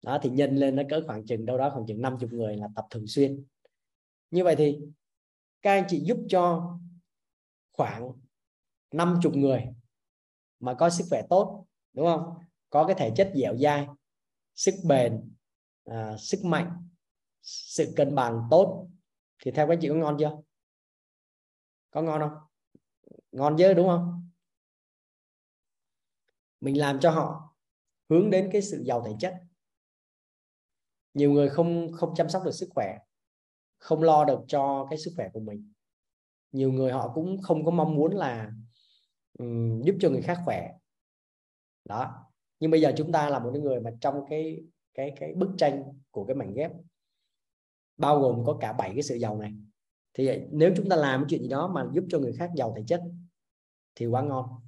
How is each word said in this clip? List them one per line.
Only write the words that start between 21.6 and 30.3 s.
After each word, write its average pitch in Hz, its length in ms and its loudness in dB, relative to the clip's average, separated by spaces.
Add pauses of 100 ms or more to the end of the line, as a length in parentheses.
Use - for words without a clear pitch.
Có 151 100 -2
ngon 156 200 0
không? 151 160 -4 (920)
Ngon 147 260 0
chứ, 185 160 8
đúng 175 140 6
không? 175 420 0 (2250)
Mình 139 180 0
làm 139 200 2
cho 165 120 6
họ - 440 -4 (540)
hướng 175 200 6
đến 190 220 2
cái 208 100 2
sự 147 220 -8
giàu 123 220 -2
thể 107 140 -6
chất. 180 240 -6 (1700)